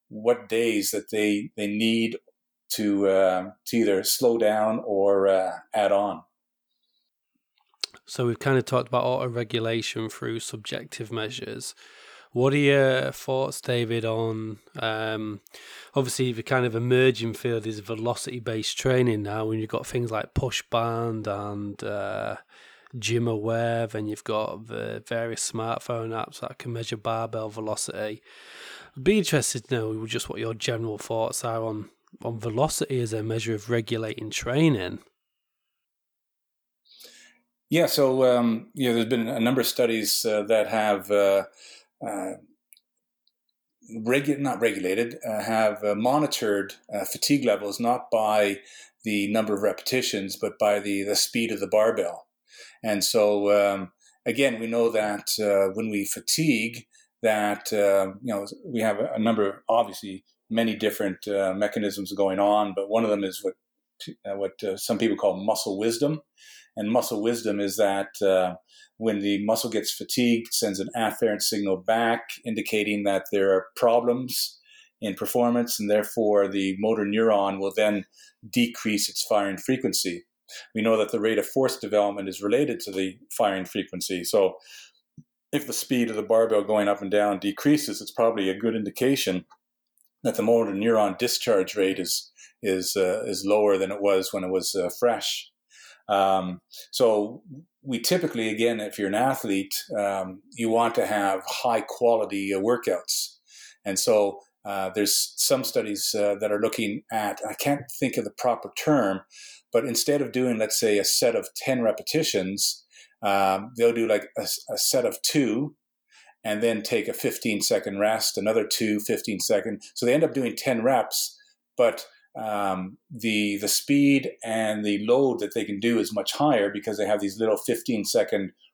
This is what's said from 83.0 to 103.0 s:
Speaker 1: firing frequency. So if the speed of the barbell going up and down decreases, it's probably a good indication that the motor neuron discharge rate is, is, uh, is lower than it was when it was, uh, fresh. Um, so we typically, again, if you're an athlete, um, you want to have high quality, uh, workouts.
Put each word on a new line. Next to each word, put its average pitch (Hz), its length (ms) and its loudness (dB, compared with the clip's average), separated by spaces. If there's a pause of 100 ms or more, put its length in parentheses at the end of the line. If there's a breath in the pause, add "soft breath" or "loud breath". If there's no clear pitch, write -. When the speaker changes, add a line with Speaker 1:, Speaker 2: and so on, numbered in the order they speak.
Speaker 1:
firing 98 340 0
frequency. 92 600 -6
So 98 300 4 (960 loud breath)
if 143 140 -2
the 113 60 -8
speed 120 380 0
of 107 60 -8
the 107 60 -2
barbell 110 420 4
going 104 240 2
up 101 120 0
and 98 100 -6
down 104 280 4
decreases, 107 640 0
it's 98 100 -10
probably 110 400 2
a 95 80 -2
good 110 160 0
indication 110 680 0 (800)
that 117 100 0
the 113 80 0
motor 113 300 4
neuron 104 440 2
discharge 107 600 0
rate 95 220 2
is, - 320 -4 (320 loud breath)
is, 95 340 -2
uh, 95 300 2
is 95 200 -6
lower 104 320 4
than 95 140 -2
it 101 100 -4
was 95 300 2
when 95 120 -2
it 92 60 -4
was, 92 240 0
uh, 90 240 0
fresh. - 520 0 (580 loud breath)
Um, 95 520 2 (300 loud breath)
so 110 540 2 (380)
we 127 180 -4
typically, 127 480 0
again, 113 320 0
if 104 180 -8
you're 101 80 0
an 98 80 0
athlete, 107 640 0 (200)
um, 98 460 -2 (100)
you 117 160 -2
want 113 280 2
to - 100 2
have 98 400 0
high - 360 0
quality, 101 680 0
uh, 98 60 0
workouts. 107 800 -2 (460 loud breath)